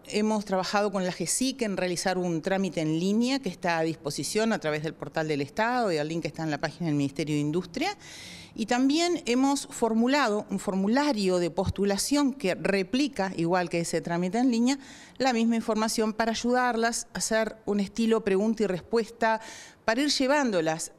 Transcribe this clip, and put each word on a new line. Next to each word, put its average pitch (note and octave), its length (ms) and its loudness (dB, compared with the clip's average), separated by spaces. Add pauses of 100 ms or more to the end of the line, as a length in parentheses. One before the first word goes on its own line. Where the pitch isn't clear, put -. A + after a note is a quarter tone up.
hemos G#3+ 380 0
trabajado G3 480 0
con F#3+ 120 -2
la F3+ 60 0
gesic B3+ 520 -2
en G3+ 140 -2
realizar F3+ 400 -2
un F3 260 0
trámite F#3+ 380 0
en D#3 200 2
línea A#3 400 2
que A#3 80 -6
está E3+ 300 0
a D#3+ 40 2
disposición E3 680 0
a F3 80 0
través D3+ 240 -2
del D#3 100 -4
portal D#3 320 -4
del D3 140 0
Estado A3+ 500 0
y D#3+ 80 2
al D3 80 -2
link E3 160 -4
que D#3+ 60 -4
está D#3+ 160 -6
en D#3 80 -2
la C#3+ 80 -4
página E3 260 -4
del D3+ 80 0
Ministerio D3 400 0
de D3 60 2
Industria, F#3 580 -2 (560)
y A3 120 -4
también C#4+ 600 2
hemos C4+ 400 2
formulado A3+ 840 2
un G3 120 -4
formulario G3+ 800 2
de F3 120 2
postulación G3 840 0
que F3+ 200 0
replica, F#3+ 840 0
igual E3+ 320 2
que E3+ 120 0
ese E3 200 -2
trámite F3 380 -2
en B3+ 140 4
línea, A#3+ 260 2 (400)
la C4 140 2
misma A#3 240 2
información A3 560 0
para A3+ 180 0
ayudarlas A#3+ 840 0
a - 40 -8
hacer A3 460 0
un G3+ 160 0
estilo A3 420 2
pregunta A3 400 2
y G3+ 60 4
respuesta, A3 720 0 (440)
para A3+ 180 2
ir D4 80 2
llevándolas A3+ 880 0